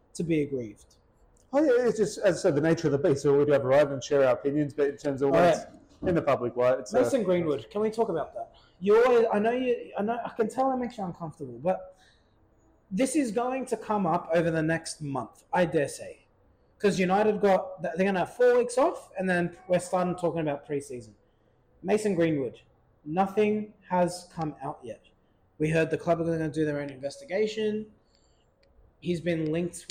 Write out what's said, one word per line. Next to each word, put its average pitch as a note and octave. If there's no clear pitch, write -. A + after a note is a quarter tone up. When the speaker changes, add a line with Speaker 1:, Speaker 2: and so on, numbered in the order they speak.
Speaker 1:
to F3+
be D#3
aggrieved. B2
Speaker 2:
Oh C#4+
yeah, B3
it's G#3+
just, G#3
as F#3+
I -
said, F3
the F3
nature D#3+
of C#3
the C#3+
beast. C#3+
So C#3+
we D3
do D3
have B2+
a -
right C#3+
and C#3
share C#3
our B2
opinions, C#3+
but C#3+
in C3+
terms C#3
of C#3
Speaker 1:
All C#3
Speaker 2:
what's E3+
Speaker 1:
right. -
Speaker 2:
in F3
the D3+
public A#2+
light, B2+
it's, -
uh, B3+
Speaker 1:
Mason A#3+
Greenwood, E3+
can G#3
we G#3+
talk A3
about D#3+
that? -
You G#3
always, A#3+
I G#3
know A3
you, B3
I G3
know, A3+
I -
can A3+
tell C4
that C4
makes A#3+
you G3+
uncomfortable, D3+
but F#3
this B3+
is C4
going B3+
to A3
come G#3
up E3+
over E3
the D#3+
next D#3+
month, C3+
I F3+
dare D3
say. -
'Cause F#3
United F#3+
got, F#3+
they're F3
gonna F#3+
have -
four B3
weeks A#3+
off, E4
and F#3
then F3
we're F3+
starting F3+
talking E3
about D3
pre-season. B2
Mason G3+
Greenwood, D3+
nothing G#3
has F3
come D#3
out D3
yet. A2
We D#3
heard D#3+
the D3
club E3
are -
gonna D#3+
do D3+
their D3
own C#3+
investigation. G#3
He's E3+
been D#3+
linked E3+